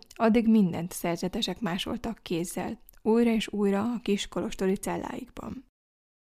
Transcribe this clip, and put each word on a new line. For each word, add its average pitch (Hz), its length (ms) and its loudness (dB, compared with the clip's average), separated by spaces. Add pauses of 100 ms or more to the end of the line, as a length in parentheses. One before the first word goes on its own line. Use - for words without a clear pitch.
(140)
addig 226 340 4
mindent 185 440 4
szerzetesek 180 680 -4
másoltak 208 640 -4
kézzel, 185 560 -4 (240)
újra 233 280 4
és 220 220 0
újra 202 280 2
a 233 220 -4
kis 202 260 0
kolostori 190 460 -2
celláikban. - 920 -8 (640)